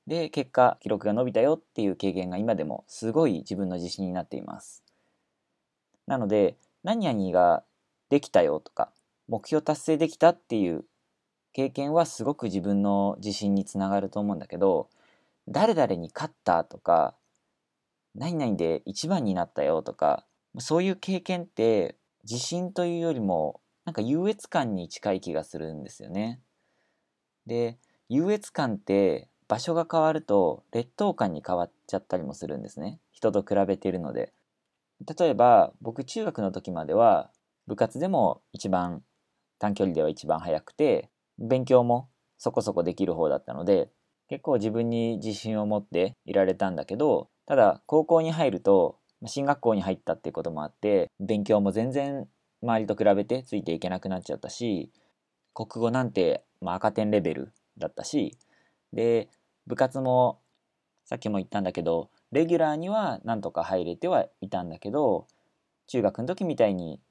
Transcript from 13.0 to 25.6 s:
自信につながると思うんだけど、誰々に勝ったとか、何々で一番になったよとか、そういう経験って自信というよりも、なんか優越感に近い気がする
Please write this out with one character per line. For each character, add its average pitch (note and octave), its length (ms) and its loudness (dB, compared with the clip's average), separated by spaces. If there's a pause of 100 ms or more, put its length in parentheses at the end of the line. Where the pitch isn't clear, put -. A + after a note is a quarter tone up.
自 G2+ 120 -6
信 G2+ 220 -2
に G2 100 0
つ - 140 -8
な F#2+ 100 -2
が G2+ 100 0
る G2 120 -4
と G#2 100 -6
思 G#2 140 -2
う - 20 -6
ん - 20 -10
だ - 100 -12
け E2+ 100 -10
ど、 F2+ 320 2 (600)
誰 A3 220 2
々 C#3+ 220 2
に E2+ 200 -8
勝 D#3 160 -8
っ - 40 -20 (100)
た E2+ 200 4
と - 120 -14
か、 D#2+ 380 2 (1000)
何 C#3+ 200 -6
々 C3 200 -2
で E2 300 -2
一 G2+ 240 -8
番 F3 160 0
に G2+ 80 -2
な F2+ 120 -2
っ - 80 -10
た - 100 -4
よ D#2+ 200 0
と - 120 -10
か、 - 320 0 (320)
そ D#3 200 0
う F3 40 2
い F#3+ 80 2
う F#3 60 -4
経 F#3+ 260 -6
験 F3+ 220 -4
っ - 20 -14
て A2 500 0 (280)
自 G#2+ 140 -8
信 F3+ 360 -6
と F3+ 100 -2
い E3+ 140 -2
う - 20 -4
よ E3 140 -2
り B2+ 60 -4
も、 F2 420 -2 (240)
な E3+ 60 -8
ん - 20 -16
か A2 80 -4
優 D#3 260 0
越 G#3+ 220 -6
感 B2 240 -2
に F2 160 -6
近 - 240 -4
い F#2 80 -4
気 F2 100 -8
が D#2 120 -4
す - 140 -14
る D#2 140 -8